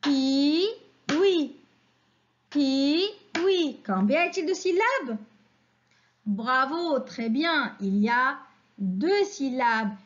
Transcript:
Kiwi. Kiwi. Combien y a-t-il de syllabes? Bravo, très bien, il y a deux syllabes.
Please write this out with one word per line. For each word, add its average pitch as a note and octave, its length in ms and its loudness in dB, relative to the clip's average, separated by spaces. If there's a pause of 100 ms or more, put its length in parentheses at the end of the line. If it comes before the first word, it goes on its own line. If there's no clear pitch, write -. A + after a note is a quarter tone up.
Kiwi. D4 1500 0 (920)
Kiwi. D4+ 1400 0
Combien G#3 380 2
y F4 40 0
a-t-il E4+ 180 -4
de F4 80 -2
syllabes? F#4 640 0 (1080)
Bravo, C4 760 0
très A#3 300 -6
bien, C#4+ 520 0
il G3 160 0
y G#3 120 2
a B3+ 300 2 (380)
deux G#3 480 0
syllabes. A#3+ 800 -2